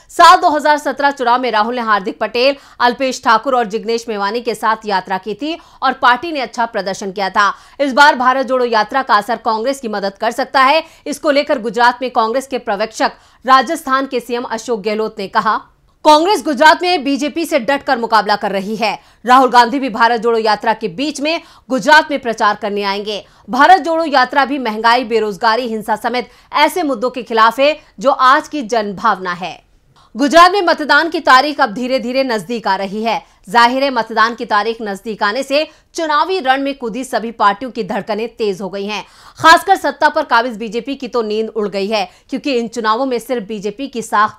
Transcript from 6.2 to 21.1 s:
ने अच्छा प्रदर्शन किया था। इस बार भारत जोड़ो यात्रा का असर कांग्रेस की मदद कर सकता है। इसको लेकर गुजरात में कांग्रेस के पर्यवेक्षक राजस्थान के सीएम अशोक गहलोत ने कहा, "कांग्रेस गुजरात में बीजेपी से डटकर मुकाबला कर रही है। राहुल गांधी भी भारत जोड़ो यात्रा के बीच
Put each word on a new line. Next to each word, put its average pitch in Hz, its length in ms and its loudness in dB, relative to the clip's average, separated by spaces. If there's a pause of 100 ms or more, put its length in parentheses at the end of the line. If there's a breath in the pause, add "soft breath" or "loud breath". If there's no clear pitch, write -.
ने 294 80 -6
अच्छा 233 260 -4
प्रदर्शन 196 460 -6
किया 196 180 -4
था। 202 240 2 (260 loud breath)
इस 277 120 -2
बार 285 240 6
भारत 262 300 0
जोड़ो 254 180 0
यात्रा 226 380 0
का 262 120 0
असर 208 220 0
कांग्रेस 233 440 -2
की 233 80 -8
मदद 196 300 -4
कर 220 120 -2
सकता 262 300 0
है। 294 240 4 (220 loud breath)
इसको 294 240 -4
लेकर 285 280 2
गुजरात 240 440 2
में 254 80 -6
कांग्रेस 247 360 -2
के 254 120 -6
पर्यवेक्षक 226 540 -4 (340 soft breath)
राजस्थान 269 600 2
के 247 140 -4
सीएम 240 220 -6
अशोक 226 380 -6
गहलोत 214 380 -4
ने 196 100 -8
कहा, 220 280 0 (480)
"कांग्रेस 311 400 4
गुजरात 311 380 4
में 359 220 0
बीजेपी 285 400 -2
से 302 140 0
डटकर 277 400 -2
मुकाबला 214 380 2
कर 208 140 -4
रही 190 260 -4
है। 196 220 -2 (280 soft breath)
राहुल 254 240 6
गांधी 240 280 4
भी 262 100 -4
भारत 233 320 0
जोड़ो 233 180 0
यात्रा 220 340 2
के 220 160 -4
बीच 262 320 -6